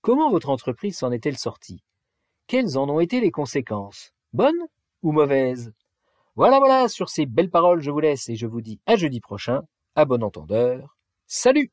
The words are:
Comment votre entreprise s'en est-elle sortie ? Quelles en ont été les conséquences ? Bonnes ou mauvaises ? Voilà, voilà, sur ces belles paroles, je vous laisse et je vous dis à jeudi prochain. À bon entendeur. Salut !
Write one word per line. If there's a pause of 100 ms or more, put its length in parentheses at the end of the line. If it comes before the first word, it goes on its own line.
Comment
votre
entreprise
s'en
est-elle
sortie ? (640)
Quelles
en
ont
été
les
conséquences ? (200)
Bonnes (360)
ou
mauvaises ? (640)
Voilà,
voilà,
sur
ces
belles
paroles,
je
vous
laisse
et
je
vous
dis
à
jeudi
prochain. (320)
À
bon
entendeur. (300)
Salut !